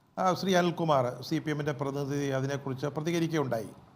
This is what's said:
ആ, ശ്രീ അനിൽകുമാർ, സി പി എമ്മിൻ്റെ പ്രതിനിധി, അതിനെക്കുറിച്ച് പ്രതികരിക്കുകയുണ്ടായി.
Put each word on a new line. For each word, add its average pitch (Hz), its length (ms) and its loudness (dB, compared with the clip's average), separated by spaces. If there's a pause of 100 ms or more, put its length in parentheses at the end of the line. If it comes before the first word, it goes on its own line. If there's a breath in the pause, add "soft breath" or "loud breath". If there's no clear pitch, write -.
(180)
ആ, 185 160 4
ശ്രീ 185 200 2
അനിൽകുമാർ, 156 680 2
സി 156 160 -2
പി 143 120 -4
എമ്മിൻ്റെ 147 220 -2
പ്രതിനിധി, 139 540 -2
അതിനെക്കുറിച്ച് 135 600 -2
പ്രതികരിക്കുകയുണ്ടായി. 151 840 -2 (280)